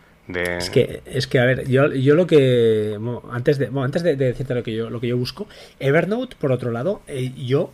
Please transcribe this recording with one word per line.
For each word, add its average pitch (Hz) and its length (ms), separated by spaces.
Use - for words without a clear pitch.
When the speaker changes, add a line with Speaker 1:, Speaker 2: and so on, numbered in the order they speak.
Speaker 1:
de 87 300
Speaker 2:
Es 90 140
que, 85 340
es - 220
que, 139 120
a 120 60
ver, 131 240
yo, 131 240
yo 135 220
lo 175 120
que, 117 720
bueno, 117 320
antes 131 280
de, 131 80
bueno, 131 180
antes 170 180
de, 160 140
de 135 100
decirte 127 280
lo 120 80
que 110 120
yo, 113 160
lo 117 100
que 120 80
yo 123 100
busco, 127 280
Evernote, 180 600
por 135 120
otro 123 180
lado, 131 360
eh, 127 300
yo 139 360